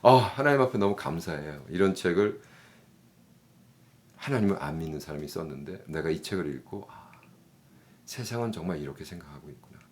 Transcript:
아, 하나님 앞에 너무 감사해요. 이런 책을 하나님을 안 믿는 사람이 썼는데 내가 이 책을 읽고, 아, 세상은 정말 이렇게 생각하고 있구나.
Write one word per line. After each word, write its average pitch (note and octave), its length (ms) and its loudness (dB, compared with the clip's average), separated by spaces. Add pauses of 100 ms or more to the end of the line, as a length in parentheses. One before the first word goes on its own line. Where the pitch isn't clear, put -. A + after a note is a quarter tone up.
아, B2 120 12
하나님 C3+ 460 4
앞에 - 160 2
너무 G2+ 180 4
감사해요. D2+ 720 -6
이런 F#2 260 4
책을 F#2+ 440 2 (1800)
하나님을 A2 440 0
안 D2+ 160 -6
믿는 D#2 220 -6
사람이 D2 280 -10
썼는데 D2+ 600 -10
내가 D#2+ 240 -4
이 E2 100 0
책을 E2 340 -4
읽고, - 360 -12
아, - 180 -20 (960)
세상은 A#2 460 -4
정말 E2+ 280 -4
이렇게 C#2 260 -10
생각하고 D2 440 -16
있구나. - 300 -20 (120)